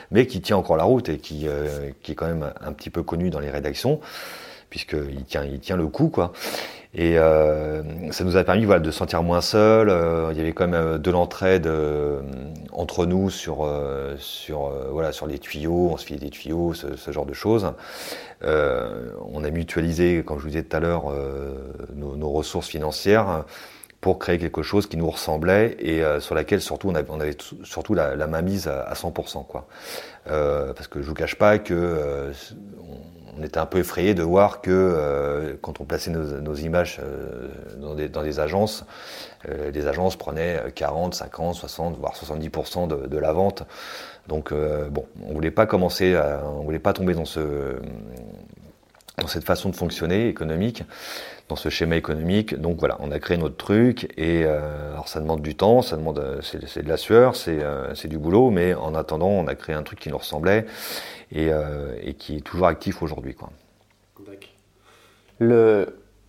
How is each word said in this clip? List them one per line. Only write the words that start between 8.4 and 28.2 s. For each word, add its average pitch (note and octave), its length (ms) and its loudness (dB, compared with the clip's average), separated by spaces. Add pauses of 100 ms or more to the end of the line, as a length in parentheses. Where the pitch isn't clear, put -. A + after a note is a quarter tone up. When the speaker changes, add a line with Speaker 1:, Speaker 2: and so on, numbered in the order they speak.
Speaker 1:
permis, G2+ 220 6
voilà, F#2+ 160 8
de D#2+ 100 0
se - 60 -4
sentir E2+ 260 0
moins F2 160 4
seul. A2 500 6
Euh, E2 420 4
il D#2 60 -4
y D#2+ 40 -2
avait D#2+ 100 0
quand F2+ 160 2
même, F2 60 2
euh, D#2+ 240 2
de D#2 120 0
l'entraide, F2 560 4
euh, D2+ 560 0 (520)
entre F2+ 320 0
nous F#2 240 2
sur, D#2 320 -6
euh, C#2+ 560 -2
sur, D2 480 -8
euh, C#2 260 -6
voilà, D#2 220 -2
sur - 120 -10
les C#2+ 140 -6
tuyaux, E2+ 540 0
on D2+ 40 -6
se - 80 -12
filait D2 140 -8
des C#2 100 -8
tuyaux, E2 440 -2
ce, C#2+ 240 -8
ce - 140 -10
genre C#2+ 140 -4
de C#2 80 -8
choses. G2+ 380 2 (720)
Euh, A#1+ 680 0 (200)
on D2+ 140 -4
a D2 60 -2
mutualisé, E2 720 2
comme D#2 140 -6
je D2 60 -8
vous D#2 60 -8
disais D#2 140 -2
tout - 120 -6
à D#2 60 0
l'heure, E2+ 280 0
euh, C#2 460 -6 (400)
nos, C#2+ 220 -8
nos D2+ 120 -2
ressources D#2 380 -2
financières E2+ 800 2 (560)
pour F#2 180 2
créer F2+ 180 2
quelque D#2+ 260 -2
chose G2 240 2
qui - 100 -6
nous E2 120 0
ressemblait F2+ 720 2
et, D#2+ 240 0
euh, D2+ 160 2
sur - 160 -4
laquelle D#2 240 2
surtout D#2+ 300 -4
on F2 60 0
avait, D2 140 -2
on D#2 120 -6
avait D2+ 140 -2
t-, - 280 -16
surtout - 300 -4
la, D2 240 2
la D#2 100 -2